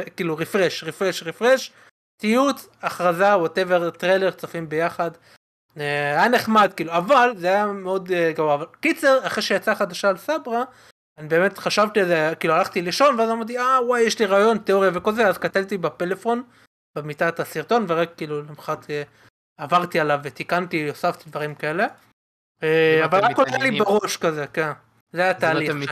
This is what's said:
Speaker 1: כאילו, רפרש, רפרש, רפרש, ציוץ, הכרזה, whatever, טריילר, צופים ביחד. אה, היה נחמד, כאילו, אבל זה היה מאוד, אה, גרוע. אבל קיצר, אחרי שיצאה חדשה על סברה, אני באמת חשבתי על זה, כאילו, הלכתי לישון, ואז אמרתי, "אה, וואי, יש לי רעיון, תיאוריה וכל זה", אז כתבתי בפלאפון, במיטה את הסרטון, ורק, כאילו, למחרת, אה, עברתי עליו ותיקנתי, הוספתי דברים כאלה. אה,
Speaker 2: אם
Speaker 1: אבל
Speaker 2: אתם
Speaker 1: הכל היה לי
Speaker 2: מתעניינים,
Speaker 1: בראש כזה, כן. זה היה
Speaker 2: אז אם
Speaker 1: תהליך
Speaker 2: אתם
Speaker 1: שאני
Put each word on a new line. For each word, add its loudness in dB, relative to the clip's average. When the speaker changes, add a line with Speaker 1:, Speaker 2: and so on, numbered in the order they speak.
Speaker 1:
כאילו, -4
רפרש, -2
רפרש, -4
רפרש, 0
ציוץ, 0
הכרזה, 2
whatever, 0
טריילר, 2
צופים -10
ביחד. -2
אה, -8
היה 4
נחמד, 4
כאילו, -6
אבל 4
זה -2
היה 2
מאוד, -4
אה, 2
גרוע. 0
אבל -2
קיצר, 2
אחרי -4
שיצאה 0
חדשה -2
על 0
סברה, -4
אני -16
באמת 2
חשבתי 0
על 2
זה, 2
כאילו, 0
הלכתי 0
לישון, 2
ואז 2
אמרתי, -6
"אה, 2
וואי, 2
יש 2
לי 4
רעיון, 4
תיאוריה 2
וכל -2
זה", 2
אז 2
כתבתי -2
בפלאפון, -4
במיטה -4
את -6
הסרטון, -2
ורק, 0
כאילו, -8
למחרת, -10
אה, -6
עברתי 0
עליו 0
ותיקנתי, -4
הוספתי -6
דברים -8
כאלה. -4
אה, 4
Speaker 2:
אם 2
Speaker 1:
אבל 2
Speaker 2:
אתם 2
Speaker 1:
הכל 0
היה -6
לי -2
Speaker 2:
מתעניינים, 0
Speaker 1:
בראש 0
כזה, -4
כן. -4
זה -2
היה 2
Speaker 2:
אז 0
אם -18
Speaker 1:
תהליך 0
Speaker 2:
אתם -4
Speaker 1:
שאני -6